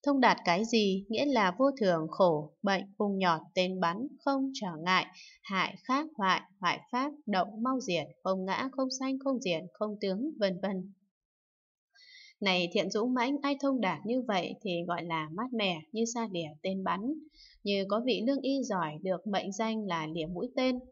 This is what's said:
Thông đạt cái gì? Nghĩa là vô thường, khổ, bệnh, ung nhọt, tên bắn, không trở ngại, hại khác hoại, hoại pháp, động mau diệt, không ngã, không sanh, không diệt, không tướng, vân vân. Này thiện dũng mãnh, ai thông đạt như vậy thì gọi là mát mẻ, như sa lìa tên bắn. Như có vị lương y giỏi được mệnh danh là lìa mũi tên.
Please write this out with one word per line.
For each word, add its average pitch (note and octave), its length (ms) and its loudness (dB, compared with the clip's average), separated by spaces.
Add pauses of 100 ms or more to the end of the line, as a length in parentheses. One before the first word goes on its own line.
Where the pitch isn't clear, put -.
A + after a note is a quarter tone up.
Thông C#4 140 4
đạt A3 240 8
cái F3+ 200 2
gì? G3+ 440 2
Nghĩa A3+ 160 0
là G#3+ 340 4
vô C#4 120 6 (100)
thường, E3+ 300 4
khổ, D#3 420 2 (100)
bệnh, G3 200 2 (160)
ung G3+ 200 0
nhọt, F3 220 4 (140)
tên F#3 260 2
bắn, F#3 280 0 (160)
không C4+ 300 0
trở G3 140 -4 (160)
ngại, F3+ 220 4 (360)
hại F#3 420 -2
khác C#4+ 220 0 (100)
hoại, F#3 260 2 (180)
hoại E3+ 200 0 (120)
pháp, C4+ 200 -2 (140)
động G3 220 2 (140)
mau C4 180 0
diệt, E3 260 -2 (160)
không F#3+ 220 0
ngã, G3 280 -2
không C4 160 -2 (120)
sanh, C4+ 180 -2
không C4+ 220 -2
diệt, E3+ 220 0 (100)
không G#3+ 280 -4
tướng, G3+ 380 -2
vân F#3+ 240 0
vân. F#3+ 300 -4 (1500)
Này F3+ 320 2
thiện F#3+ 180 2
dũng A#3+ 240 0
mãnh, B3+ 280 2
ai C#4 180 0
thông C4+ 200 2
đạt F3 260 0
như B3+ 160 0
vậy G3 400 0
thì G3 80 -4 (160)
gọi F3 180 -2
là D#3+ 280 -4
mát A#3+ 200 -6
mẻ, F#3+ 280 -2 (120)
như A3+ 120 0 (100)
sa A#3 180 -2
lìa E3 160 -4 (140)
tên F#3+ 220 -4
bắn. F#3 160 -2 (640)
Như G3 240 0
có G#3+ 180 0
vị A3+ 200 2
lương C#4 140 0
y C4+ 220 -2
giỏi E3+ 400 -4
được F#3 240 -2
mệnh G3 260 -2
danh A3 340 -2
là D#3+ 200 -2
lìa D#3+ 200 -4
mũi F#3 300 -4
tên. B3+ 220 0 (140)